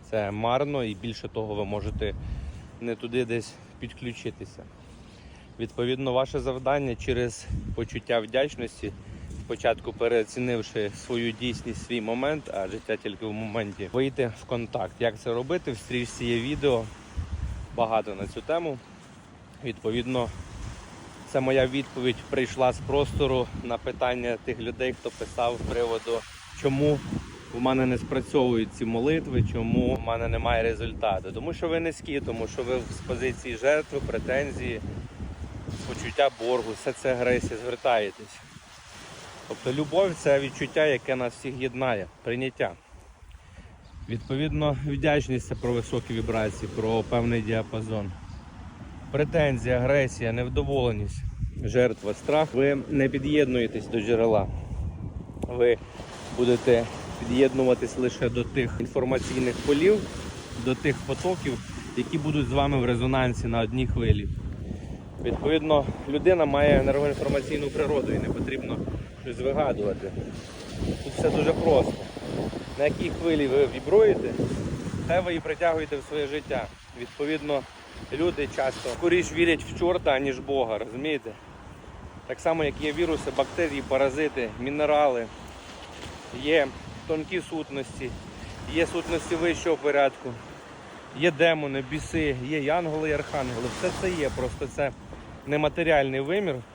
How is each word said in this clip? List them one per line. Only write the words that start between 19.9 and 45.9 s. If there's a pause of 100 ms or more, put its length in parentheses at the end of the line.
це
моя
відповідь (140)
прийшла
з
простору (160)
на
питання
тих
людей,
хто
писав
з
приводу, (420)
чому (540)
в
мене
не
спрацьовують
ці
молитви,
чому
в
мене
немає
результату.
Тому
що
ви
низькі,
тому
що
ви
з
позиції
жертви,
претензії, (1080)
почуття (100)
боргу,
все
це
агресія,
звертаєтесь. (1120)
Тобто
любов —
це
відчуття,
яке
нас
всіх
єднає, (180)
прийняття. (1400)
Відповідно, (100)
вдячність —
це
про
високі